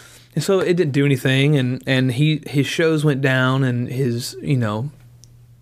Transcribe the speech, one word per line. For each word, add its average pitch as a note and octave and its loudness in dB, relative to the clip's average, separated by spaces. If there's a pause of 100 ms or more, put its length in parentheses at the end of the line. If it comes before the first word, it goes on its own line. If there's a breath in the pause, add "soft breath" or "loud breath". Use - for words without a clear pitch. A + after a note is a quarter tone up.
(360 loud breath)
And D3 -2
so F#3+ 2
it E3+ 0
didn't D#3+ 0
do C#3+ 2
anything, C#3 2
and, B2+ -2
and C3 2
he, D3+ 0
his C3+ 0
shows D#3+ 0
went C#3 0
down, C3 2
and B2 -2
his, B2+ -4
you D3 -2
know, A#2 -2 (720)